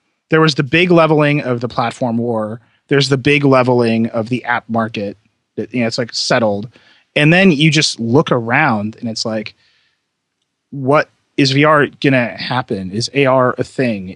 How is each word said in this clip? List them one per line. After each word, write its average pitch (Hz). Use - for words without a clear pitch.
there 160
was 156
the 156
big 165
leveling 151
of 123
the 120
platform 117
war. 113
There's 139
the 143
big 143
leveling 120
of 113
the 120
app 120
market. 110
That, 110
you 127
know, 117
it's, 113
like, 120
settled. 110
And 147
then 190
you 156
just 147
look 117
around 117
and 120
it's 110
like, 110
what, 139
is 139
V 143
R 151
gonna 123
happen? 113
Is 110
A 143
R 127
a 123
thing? 104